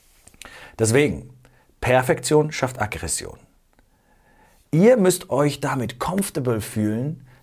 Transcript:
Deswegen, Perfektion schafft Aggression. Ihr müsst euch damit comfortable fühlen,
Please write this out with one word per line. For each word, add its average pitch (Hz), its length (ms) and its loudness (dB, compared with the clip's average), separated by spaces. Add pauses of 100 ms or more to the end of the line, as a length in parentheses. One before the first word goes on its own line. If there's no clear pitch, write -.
(800)
Deswegen, 113 520 0 (500)
Perfektion 151 720 2
schafft 123 280 -6
Aggression. - 580 -8 (1300)
Ihr 214 240 6
müsst 180 340 2
euch 143 300 0
damit 131 400 -4
comfortable 151 600 -4
fühlen, 113 680 -4 (160)